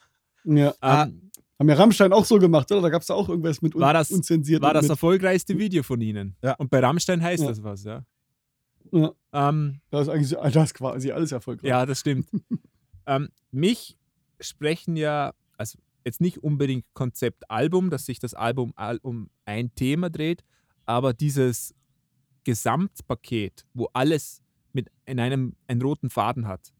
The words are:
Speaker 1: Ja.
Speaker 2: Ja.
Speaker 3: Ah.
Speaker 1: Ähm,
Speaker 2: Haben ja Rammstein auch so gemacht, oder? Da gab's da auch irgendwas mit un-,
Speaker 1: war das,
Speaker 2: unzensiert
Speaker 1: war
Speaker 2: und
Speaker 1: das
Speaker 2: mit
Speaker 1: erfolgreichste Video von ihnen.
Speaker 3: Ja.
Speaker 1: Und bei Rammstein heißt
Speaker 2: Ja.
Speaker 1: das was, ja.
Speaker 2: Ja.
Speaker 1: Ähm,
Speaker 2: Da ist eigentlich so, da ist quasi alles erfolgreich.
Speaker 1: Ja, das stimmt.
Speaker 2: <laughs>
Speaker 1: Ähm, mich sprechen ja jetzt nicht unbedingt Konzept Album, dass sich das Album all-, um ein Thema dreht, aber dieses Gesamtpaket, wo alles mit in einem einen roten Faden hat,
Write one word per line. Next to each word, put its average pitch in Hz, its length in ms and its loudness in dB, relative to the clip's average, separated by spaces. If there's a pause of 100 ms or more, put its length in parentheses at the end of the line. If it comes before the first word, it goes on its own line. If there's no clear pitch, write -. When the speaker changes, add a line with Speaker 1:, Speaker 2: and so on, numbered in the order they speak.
(460)
Speaker 1:
Ja. 156 100 4
Speaker 2:
Ja. 143 260 4
Speaker 3:
Ah. 139 240 4
Speaker 1:
Ähm, - 260 -14 (280)
Speaker 2:
Haben 151 100 6
ja 147 60 8
Rammstein 190 380 8
auch 208 120 6
so 220 140 6
gemacht, 165 320 6
oder? 202 100 2
Da 170 80 2
gab's 165 180 -2
da 185 60 -4
auch 185 160 -2
irgendwas 165 320 -2
mit 160 140 -2
un-, 156 60 0
Speaker 1:
war 139 120 6
das, 160 180 2
Speaker 2:
unzensiert 160 500 2
Speaker 1:
war 147 80 4
Speaker 2:
und 156 60 4
Speaker 1:
das 151 80 4
Speaker 2:
mit 147 80 2
Speaker 1:
erfolgreichste 185 640 0
Video 185 260 0
von 120 180 -4
ihnen. 104 420 -6
Speaker 3:
Ja. 127 120 0
Speaker 1:
Und 135 140 -6
bei 135 100 4
Rammstein 165 420 2
heißt 170 220 -2
Speaker 2:
Ja. 135 60 -2
Speaker 1:
das 107 140 -8
was, 101 200 -10
ja. 113 200 -12 (880)
Speaker 2:
Ja. 156 200 2 (220)
Speaker 1:
Ähm, 143 460 0 (100)
Speaker 2:
Da 147 120 -2
ist 143 80 -2
eigentlich 147 200 0
so, 151 60 -2
da 156 280 4
ist - 120 0
quasi 131 360 -4
alles 156 200 -4
erfolgreich. 123 380 -8
Speaker 1:
Ja, 127 160 2
das 135 140 -6
stimmt. 135 320 -4
Speaker 2:
<laughs> 208 80 -6 (680)
Speaker 1:
Ähm, 139 220 -2 (220)
mich 175 480 -4 (400)
sprechen 160 560 -6
ja 151 380 -2 (720)
jetzt - 160 -6
nicht 175 220 0
unbedingt 139 500 -2
Konzept - 580 -6
Album, 160 380 0
dass 139 160 -6
sich 123 140 -10
das 120 140 -10
Album 120 420 -4
all-, 107 260 -8
um 117 280 -10 (160)
ein 113 300 -6
Thema 156 340 -2
dreht, 160 340 -6 (420)
aber 123 280 0
dieses 135 600 -2 (720)
Gesamtpaket, 120 1300 -4
wo 120 200 -6
alles 143 480 -2 (300)
mit 127 160 -6 (180)
in 123 140 -6
einem 127 340 -2 (140)
einen 120 140 -2
roten 139 280 -4
Faden 113 380 -2
hat, - 320 -12